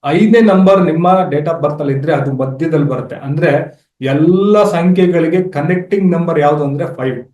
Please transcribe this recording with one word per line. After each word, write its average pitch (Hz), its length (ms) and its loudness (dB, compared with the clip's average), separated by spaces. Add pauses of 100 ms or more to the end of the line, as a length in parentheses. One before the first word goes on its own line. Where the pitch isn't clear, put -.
ಐದನೇ 214 360 4
ನಂಬರ್ 190 400 4
ನಿಮ್ಮ 165 260 0 (220)
date 147 160 -2
of 165 160 -4
ಬರ್ತ್ 147 180 -4
ಅಲ್ಲಿ 139 140 -2
ಇದ್ರೆ 143 200 -2
ಅದು 135 200 -2
ಮಧ್ಯದಲ್ಲಿ 139 540 -2
ಬರುತ್ತೆ. 127 280 -8
ಅಂದ್ರೆ 147 640 -2 (200)
ಎಲ್ಲ 185 640 2
ಸಂಖ್ಯೆಗಳಿಗೆ 175 880 0
ಕನೆಕ್ಟಿಂಗ್ 180 640 -2
ನಂಬರ್ 165 280 -2
ಯಾವುದು 147 240 0
ಅಂದ್ರೆ 143 320 -6
ಫೈವ್. 127 380 -6